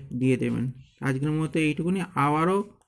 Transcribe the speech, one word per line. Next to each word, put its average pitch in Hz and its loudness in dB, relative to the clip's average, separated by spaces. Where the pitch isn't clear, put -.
দিয়ে 127 2
দেবেন। 120 -2
আজকের 139 0
মতো 156 -2
এইটুকুনি, 160 0
আবারও 156 2